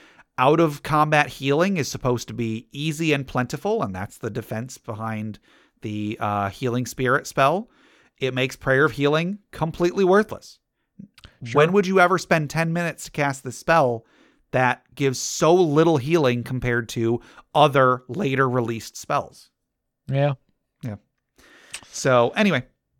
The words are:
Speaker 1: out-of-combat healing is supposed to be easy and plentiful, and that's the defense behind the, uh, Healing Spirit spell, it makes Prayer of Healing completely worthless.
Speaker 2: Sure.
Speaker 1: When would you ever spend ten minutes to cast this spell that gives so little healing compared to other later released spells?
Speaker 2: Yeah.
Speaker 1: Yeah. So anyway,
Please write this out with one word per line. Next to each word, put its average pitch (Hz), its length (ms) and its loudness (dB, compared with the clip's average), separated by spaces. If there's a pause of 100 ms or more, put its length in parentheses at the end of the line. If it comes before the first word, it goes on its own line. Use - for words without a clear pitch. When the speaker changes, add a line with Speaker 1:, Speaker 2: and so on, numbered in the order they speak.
(380)
Speaker 1:
out-of-combat 151 920 2
healing 160 500 0
is 139 100 -4
supposed 123 400 -4
to 113 60 -12
be 113 380 -6
easy 151 420 -2
and 139 140 -4
plentiful, 156 560 -4
and 101 120 -6
that's 95 220 -10
the 117 140 -8
defense 113 480 -10
behind 110 580 -8 (440)
the, 107 380 -6
uh, 101 300 -2
Healing 123 380 -4
Spirit 127 400 -2
spell, 156 420 0 (480)
it 131 160 -4
makes 131 220 -4
Prayer 135 300 2
of 131 80 0
Healing 151 460 0 (120)
completely 175 520 -2
worthless. 196 560 0 (840)
Speaker 2:
Sure. 123 160 2
Speaker 1:
When 160 140 6
would 202 120 4
you 190 140 2
ever 180 180 4
spend 156 320 -2
ten 165 240 -2
minutes 170 320 -6
to - 60 -18
cast 139 320 -4
this 123 140 -12
spell 131 480 2 (460)
that 127 320 0 (120)
gives 135 240 -2
so - 340 2
little 165 440 4
healing 127 460 0
compared 120 460 -4
to 117 320 -2 (320)
other 135 540 4
later 135 420 0
released 117 480 -4
spells? - 540 -6 (560)
Speaker 2:
Yeah. 139 260 0 (500)
Speaker 1:
Yeah. 110 120 -8 (960)
So 123 380 2
anyway, 185 340 0 (360)